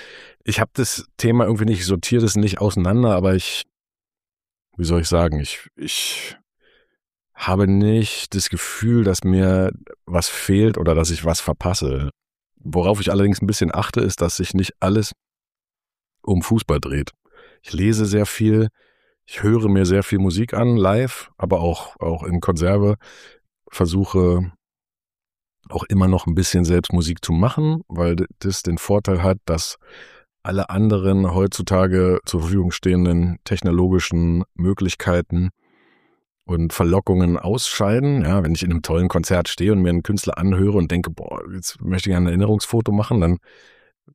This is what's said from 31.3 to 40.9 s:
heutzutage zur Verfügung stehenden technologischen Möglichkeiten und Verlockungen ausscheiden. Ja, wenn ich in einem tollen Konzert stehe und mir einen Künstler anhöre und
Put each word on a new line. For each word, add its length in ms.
heutzutage 920
zur 160
Verfügung 320
stehenden 720
technologischen 960
Möglichkeiten 960
und 280
Verlockungen 640
ausscheiden. 840
Ja, 180
wenn 140
ich 80
in 80
einem 100
tollen 260
Konzert 400
stehe 220
und 120
mir 80
einen 120
Künstler 340
anhöre 420
und 120